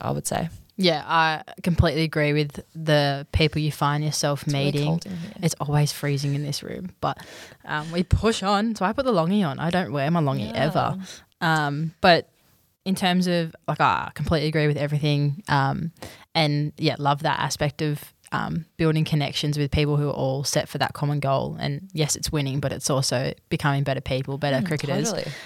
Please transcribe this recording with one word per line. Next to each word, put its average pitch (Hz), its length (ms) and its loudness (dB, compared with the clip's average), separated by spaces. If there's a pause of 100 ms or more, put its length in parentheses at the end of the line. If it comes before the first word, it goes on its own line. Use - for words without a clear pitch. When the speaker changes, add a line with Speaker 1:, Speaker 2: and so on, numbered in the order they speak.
Speaker 1:
I 127 80 -2
would 143 160 -4
say. - 240 -2 (260)
Speaker 2:
Yeah, 170 300 2
I 160 360 2 (200)
completely 160 400 4
agree 151 300 2
with 147 260 0 (160)
the 147 560 2
people 156 300 2
you 151 100 0
find 147 320 0
yourself 147 400 0
Speaker 1:
It's 151 100 -2
really 139 120 0
Speaker 2:
meeting. 143 220 0
Speaker 1:
cold 165 200 0
in 185 100 -8
here. 170 160 -10 (100)
Speaker 2:
It's 165 180 0
always 147 320 2
freezing 143 420 -2
in 147 80 -2
this 143 200 -4
room, - 380 -10
but, 143 180 -2 (460)
um, 151 280 -6
we 175 100 0
push - 400 2
on. 208 320 2
So 190 120 -2
I 214 60 0
put 269 120 -2
the 254 80 2
longie 180 340 4
on. 131 120 -4
I 160 120 -2
don't 175 220 0
wear 143 180 0
my 170 100 4
longie 139 320 0
Speaker 1:
Yeah. 131 120 0
Speaker 2:
ever. 156 340 0 (440)
Um, 156 580 0
but 170 300 6 (540)
in 190 100 0
terms 180 340 2
of, 170 260 0 (140)
like, 147 120 -2
I 110 340 2
completely 151 340 0
agree 156 180 2
with 147 120 2
everything. 147 680 0
Um, 139 460 0 (420)
and, 147 440 0
yeah, 147 200 0
love 143 240 0
that 143 160 0
aspect 147 440 -2
of, 147 200 0 (320)
um, 160 300 -4 (140)
building 156 260 2
connections 147 540 0
with 143 120 0
people 147 280 2
who 147 100 0
are - 60 -2
all 135 280 -2
set - 240 -2
for - 120 -8
that - 160 0
common 147 260 -2
goal. 139 400 0
And 147 320 -6
yes, 156 240 0
it's - 160 -6
winning, 139 280 -2
but 135 120 -2
it's - 160 -6
also 135 460 0 (160)
becoming 143 320 0
better 139 180 -2
people, 135 380 -4
better 139 260 0
Speaker 1:
Mm, - 20 -2
Speaker 2:
cricketers. 151 460 -2
Speaker 1:
totally. - 180 -6 (160)